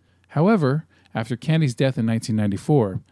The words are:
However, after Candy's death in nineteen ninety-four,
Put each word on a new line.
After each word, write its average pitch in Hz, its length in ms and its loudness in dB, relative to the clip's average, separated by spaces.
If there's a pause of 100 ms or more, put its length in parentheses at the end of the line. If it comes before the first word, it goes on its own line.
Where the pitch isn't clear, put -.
(300)
However, 156 560 0 (300)
after 113 200 -4
Candy's 156 400 0
death 135 220 0
in 117 80 -2
nineteen 113 300 -2
ninety-four, 104 680 0 (100)